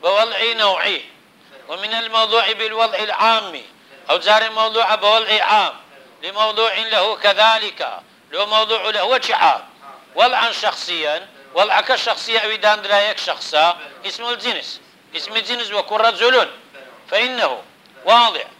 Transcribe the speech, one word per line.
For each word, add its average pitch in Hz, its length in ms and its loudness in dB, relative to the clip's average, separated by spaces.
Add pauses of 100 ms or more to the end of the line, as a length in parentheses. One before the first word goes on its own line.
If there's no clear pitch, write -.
بوضع 220 520 0
نوعي. 196 520 0 (600)
ومن 196 260 -8
الموضوع 220 580 0
بالوضع 220 480 -2
العام. 208 640 0 (480)
أو 160 80 2
جار 214 320 4
موضوع 220 460 0
بوضع 214 480 2
عام. 196 300 2 (500)
لموضوع 214 500 0
له 214 420 0
كذلك. 202 840 0 (320)
لو 185 140 -2
موضوع 214 440 0
له 208 140 -2
وجه 240 320 0
عام. 160 260 4 (540)
وضعا 226 360 2
شخصيا. 175 760 -4 (260)
وضعك 202 380 2
الشخصي 226 460 -2
أو 214 180 -2
دان 208 260 2
لا 202 280 2
يك 202 80 -4
شخصا. 160 600 0 (280)
اسم 233 240 -12
الجنس. 220 520 -6 (340)
اسم 202 200 -8
الجنس 226 360 -6
وكل 208 260 -4
رجل. 226 520 2 (640)
فإنه 208 520 -2 (420)
واضع. 208 380 4 (160)